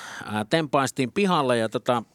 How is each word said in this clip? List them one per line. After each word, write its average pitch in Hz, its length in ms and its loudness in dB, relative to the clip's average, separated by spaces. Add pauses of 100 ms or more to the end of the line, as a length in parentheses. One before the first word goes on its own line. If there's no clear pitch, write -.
(260)
ää, 107 200 -4
tempaistiin 139 680 0
pihalle, 160 460 2
ja, 113 120 0
tota, 120 340 0 (120)